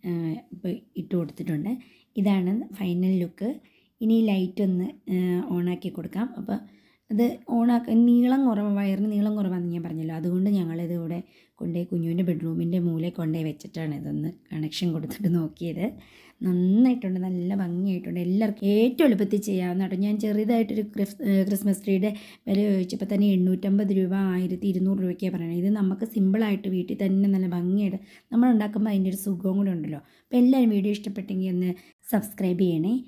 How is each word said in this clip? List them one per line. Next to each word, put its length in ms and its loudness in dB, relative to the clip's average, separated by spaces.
ഏഹ്, 320 -2
ഇപ്പോൾ 200 -8
ഇട്ട് 180 -8
കൊടുത്തിട്ടുണ്ട്. 580 -4
ഇതാണ് 380 2
ഫൈനൽ 440 0
ലുക്ക്. 320 -4
ഇനി 220 4
ലൈറ്റ് 400 0
ഒന്ന്, 260 0
ഏഹ്, 400 0
ഓണാക്കി 420 -2
കൊടുക്കാം. 440 -6
അപ്പോൾ 240 -6
ഇത് 160 4
ഓണാക്ക-, 500 2
നീളം 440 6
കുറവ്, 300 2
വയറിന് 360 0
നീളം 260 0
കുറവാണെന്ന് 380 -2
ഞാൻ 100 -4
പറഞ്ഞല്ലോ. 320 -6
അതുകൊണ്ട് 340 0
ഞങ്ങളിത് 440 0
ഇവിടെ 240 -4
കൊണ്ടുപോയി 280 -4
കുഞ്ഞുവിൻ്റെ 380 -2
ബെഡ്റൂമിൻ്റെ 560 0
മൂലയിൽ 340 0
കൊണ്ടുപോയി 320 -2
വെച്ചിട്ടാണ് 500 -6
ഇതൊന്ന് 340 -4
കണക്ഷൻ 460 -4
കൊടുത്തിട്ട് 400 -4
നോക്കിയത്. 520 -2
നന്നായിട്ടുണ്ട്, 760 2
നല്ല 360 -4
ഭംഗിയായിട്ടുണ്ട്. 640 -2
എല്ലാവർക്കും 500 0
ഏറ്റവും 380 4
എളുപ്പത്തിൽ 340 2
ചെയ്യാവുന്ന 420 -2
കേട്ടോ. 180 -4
ഞാൻ 160 0
ചെറുതായിട്ടൊരു 680 0
ക്രിസ്-, 360 -6
ഏഹ്, 220 4
ക്രിസ്മസ് 380 0
ട്രീയുടെ 280 0
വില 180 0
ചോദിച്ചപ്പോൾ 500 0
തന്നെ 200 2
എണ്ണൂറ്റമ്പത് 640 2
രൂപ, 200 2
ആയിരത്തി 380 -2
ഇരുന്നൂറ് 340 0
രൂപയ്ക്കാണ് 340 -2
പറയുന്നത്. 240 -4
ഇത് 160 0
നമുക്ക് 320 -2
സിമ്പിളായിട്ട് 600 0
വീട്ടിൽ 280 -2
തന്നെ 320 2
നല്ല 200 2
ഭംഗിയായിട്ട് 500 0
നമ്മൾ 200 4
ഉണ്ടാക്കുമ്പോൾ 420 2
അതിൻ്റെ 200 2
ഒരു 100 -6
സുഖവും 360 -2
കൂടെ 140 2
ഉണ്ടല്ലോ. 300 -6
അപ്പോൾ 220 -2
എല്ലാവരും 320 6
വീഡിയോ 220 2
ഇഷ്ടപ്പെട്ടെങ്കിൽ 580 -6
ഒന്ന് 200 0
സബ്സ്ക്രൈബ് 560 0
ചെയ്യണേ. 340 2